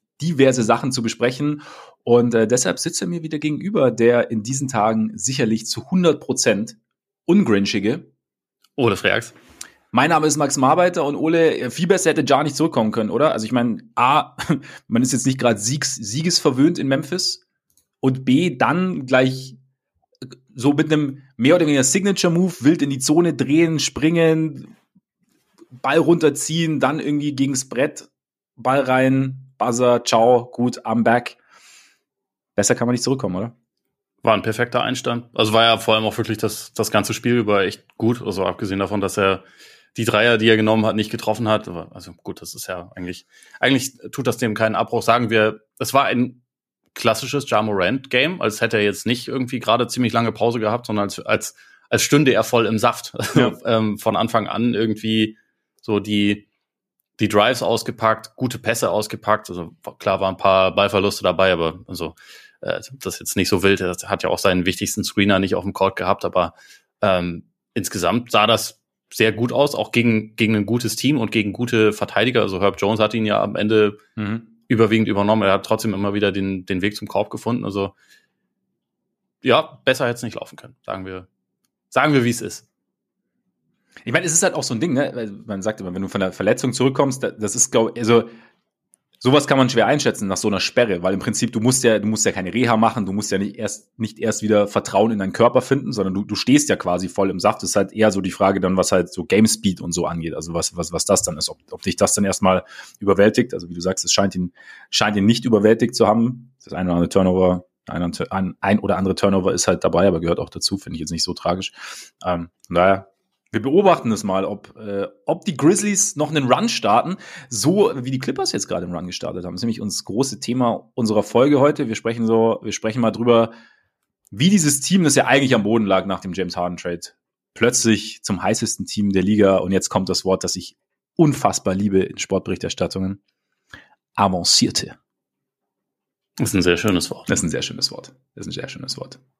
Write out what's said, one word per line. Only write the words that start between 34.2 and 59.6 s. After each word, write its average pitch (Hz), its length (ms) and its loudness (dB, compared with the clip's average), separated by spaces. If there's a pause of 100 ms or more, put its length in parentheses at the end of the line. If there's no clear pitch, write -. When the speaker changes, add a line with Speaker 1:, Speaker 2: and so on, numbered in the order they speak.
Speaker 2:
War 113 100 4
ein 98 80 -2
perfekter 120 400 -2
Einstand. 120 520 -4
Also 110 180 2
war 113 100 6
ja 113 160 4
vor 110 160 2
allem 110 100 0
auch 104 140 -4
wirklich 110 200 -4
das, - 340 -6
das - 180 -4
ganze 107 240 0
Spiel 123 220 -2
über 104 260 0
echt - 340 -6
gut. 120 260 -2
Also 95 220 -4
abgesehen 95 360 -4
davon, 98 200 -2
dass 98 160 -4
er 95 280 2 (520)
die 117 80 -4
Dreier, 113 340 4
die 110 100 4
er 113 80 8
genommen 107 300 2
hat, 107 100 0
nicht 107 140 -2
getroffen 110 380 -4
hat. 107 200 0
Aber, 85 260 -12
also 87 180 -18
gut, - 300 -14
das 85 120 -16
ist - 120 -16
ja 90 280 -12
eigentlich, 90 320 -12 (340)
eigentlich 131 320 0 (200)
tut 131 140 -6
das 123 100 -2
dem 113 180 -2
keinen 110 200 0
Abbruch. 113 280 -2
Sagen 117 280 2
wir, 110 300 2 (180)
es - 160 -6
war 139 120 6
ein 123 360 -2 (520)
klassisches 123 560 -2
Ja 107 120 2
Morant-Game, 123 800 -2
als 107 200 -4
hätte 113 160 0
er 104 80 2
jetzt 101 220 -2
nicht 123 220 -4
irgendwie 123 320 -6
gerade 120 260 2
ziemlich 120 260 -2
lange 117 200 0
Pause 117 280 -2
gehabt, 107 260 -4
sondern 104 180 -2
als, 101 160 -8
als, - 340 -4 (360)
als 117 120 2
stünde 143 300 4
er 107 120 2
voll 117 220 2
im 110 120 -2
Saft. 117 360 -2 (100)
<laughs> - 100 -8
Speaker 3:
Ja. 123 180 4 (120)
Speaker 2:
Ähm, 110 340 0
von 104 180 -2
Anfang 110 320 -2
an 117 260 -2
irgendwie 110 640 -2 (420)
so 104 200 -2
die, 104 480 -2 (720)
die 110 80 0
Drives 113 340 2
ausgepackt, 107 720 -2
gute 120 220 -4
Pässe 113 320 -2
ausgepackt. 104 600 -2
Also 87 260 -10 (220)